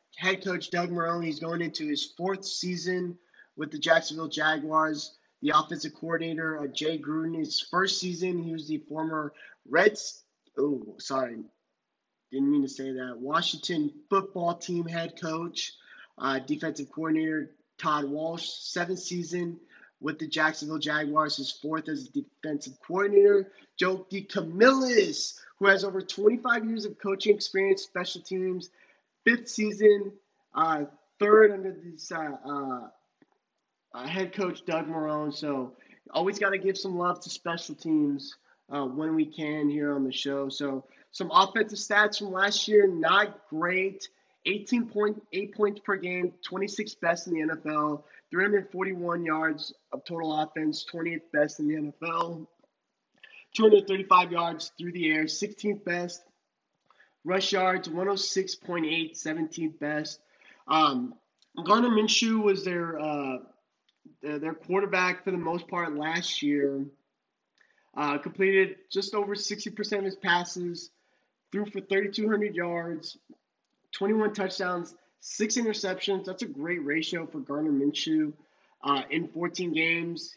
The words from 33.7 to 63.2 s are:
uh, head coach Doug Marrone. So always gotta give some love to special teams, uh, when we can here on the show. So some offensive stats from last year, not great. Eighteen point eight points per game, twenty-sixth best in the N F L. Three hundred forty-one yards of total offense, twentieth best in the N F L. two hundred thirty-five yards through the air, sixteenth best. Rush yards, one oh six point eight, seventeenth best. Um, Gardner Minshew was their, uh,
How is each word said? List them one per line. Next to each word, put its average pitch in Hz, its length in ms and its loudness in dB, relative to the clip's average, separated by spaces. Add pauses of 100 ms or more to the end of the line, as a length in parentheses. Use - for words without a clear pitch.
uh, 123 140 -10
head 180 260 -4
coach 180 320 -4
Doug 160 220 -2
Marrone. 151 460 -2
So 135 400 -4 (380)
always 196 280 0
gotta 196 180 2
give 190 200 0
some 185 200 -4
love 175 240 0
to - 80 -14
special 170 440 -8
teams, 147 640 0 (340)
uh, 143 160 -4
when 151 300 -2
we 156 100 4
can 147 440 -2
here 147 260 0
on 139 80 0
the 131 80 -2
show. 139 380 -2
So 135 360 -4 (260)
some 180 200 -6
offensive 208 480 4
stats 208 400 2
from 202 120 -6
last 196 360 2
year, 208 200 8
not 185 640 2
great. 185 600 -2 (360)
Eighteen 208 400 0
point 208 360 0 (120)
eight 202 220 -6
points 208 240 2
per 202 160 -2
game, 180 380 -2 (100)
twenty-sixth 202 580 -6
best 170 260 0
in 175 60 -2
the 160 80 0
N 156 100 0
F 160 140 -8
L. 151 400 -2 (260)
Three 175 120 0
hundred 202 280 0
forty-one 175 540 -4
yards 156 480 -2 (180)
of 135 120 -8
total 160 380 -2
offense, 156 420 -2
twentieth 165 480 -8
best 151 280 2
in 151 80 0
the 151 80 2
N 151 260 -4
F 165 80 -4
L. 170 400 -4 (1040)
two 220 80 2
hundred 208 240 10
thirty-five 190 440 6
yards 170 460 -2
through 175 140 -8
the 165 200 2
air, 156 160 2
sixteenth - 560 -4
best. 175 380 -4 (1000)
Rush 185 300 0
yards, 185 360 2
one 175 180 -2
oh 202 80 0
six 190 380 -2
point 175 320 -4
eight, 160 320 -4
seventeenth 160 600 -6
best. 151 400 -4 (480)
Um, 139 480 2 (480)
Gardner 226 260 6
Minshew 220 540 4
was 196 220 2
their, 170 340 -4
uh, 143 380 -4 (840)